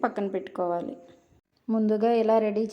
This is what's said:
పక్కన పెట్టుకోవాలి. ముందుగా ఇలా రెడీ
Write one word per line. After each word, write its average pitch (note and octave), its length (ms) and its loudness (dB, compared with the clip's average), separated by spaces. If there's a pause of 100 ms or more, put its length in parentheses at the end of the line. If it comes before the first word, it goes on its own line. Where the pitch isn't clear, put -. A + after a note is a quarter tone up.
పక్కన G3+ 300 -4
పెట్టుకోవాలి. F3+ 600 -4 (720)
ముందుగా A3 420 2 (120)
ఇలా A3 120 4 (140)
రెడీ G#3+ 240 0